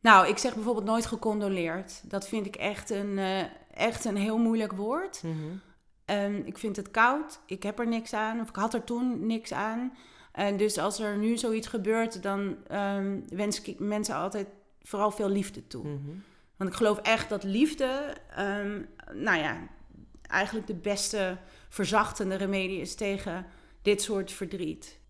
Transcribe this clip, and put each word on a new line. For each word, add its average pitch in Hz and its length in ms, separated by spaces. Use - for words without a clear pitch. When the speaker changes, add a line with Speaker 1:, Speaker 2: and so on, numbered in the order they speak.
Speaker 1:
nou, 202 280
ik 208 100
zeg 247 160
bijvoorbeeld 214 320
nooit 226 200
gecondoleerd. 190 1040
Dat 196 180
vind 214 180
ik 202 100
echt - 340
een, 202 280
eh, 190 240
echt 226 300
een 208 120
heel 214 220
moeilijk 226 340
woord. 254 500
Speaker 2:
Mhm. 165 120
Speaker 1:
Ehm, 202 300
ik - 140
vind 208 180
het 196 140
koud. 262 560
Ik 196 160
heb 208 160
er 233 100
niks 226 240
aan. 220 280
Of 220 80
ik - 80
had 220 180
er 226 100
toen 240 420
niks 226 260
aan. 233 400
En 202 240
dus 208 220
als 214 220
er 208 180
nu 220 180
zoiets 226 300
gebeurt, 220 560
dan, 196 340
ehm, 196 600
wens 208 340
ik - 160
mensen 208 360
altijd 196 320
vooral 208 280
veel 208 180
liefde 196 380
toe. - 180
Speaker 2:
Mhm. 143 260
Speaker 1:
Want 190 140
ik 185 60
geloof 214 220
echt 220 300
dat 202 160
liefde, 269 720
ehm, 202 520
nou 151 260
ja, 147 200
eigenlijk 208 440
de 214 80
beste 196 640
verzachtende 196 680
remedie 190 460
is - 140
tegen 196 520
dit 202 200
soort 196 300
verdriet. 175 680